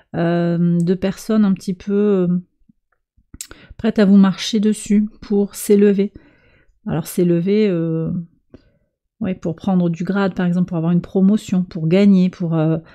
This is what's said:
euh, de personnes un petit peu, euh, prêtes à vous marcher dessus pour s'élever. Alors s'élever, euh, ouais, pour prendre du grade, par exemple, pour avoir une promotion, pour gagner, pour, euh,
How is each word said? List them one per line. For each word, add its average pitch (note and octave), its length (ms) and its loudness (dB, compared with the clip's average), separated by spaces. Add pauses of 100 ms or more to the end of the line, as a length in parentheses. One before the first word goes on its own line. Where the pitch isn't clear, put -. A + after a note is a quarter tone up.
(160)
euh, E3+ 640 0
de F3 160 0
personnes G3+ 520 -2
un G3 80 2
petit F#3 200 -6
peu, G3 200 -8
euh, G3+ 340 0 (1500)
prêtes A3 200 -2
à G#3+ 60 4
vous G3 120 6
marcher G3 440 2
dessus G#3 480 0 (140)
pour G3+ 320 -2
s'élever. G3+ 580 2 (720)
Alors D#3+ 200 -4
s'élever, F#3 640 0
euh, E3 420 -2 (1080)
ouais, F#3 140 -4
pour F3 200 -6
prendre F3 360 0
du E3+ 120 -6
grade, F#3+ 320 -2
par F#3 120 -2
exemple, F3+ 220 0
pour F3 100 -6
avoir E3 140 -2
une F3 100 2
promotion, F#3+ 600 0
pour E3+ 240 -8
gagner, F#3 440 4
pour, E3+ 240 -4
euh, D#3+ 240 0 (160)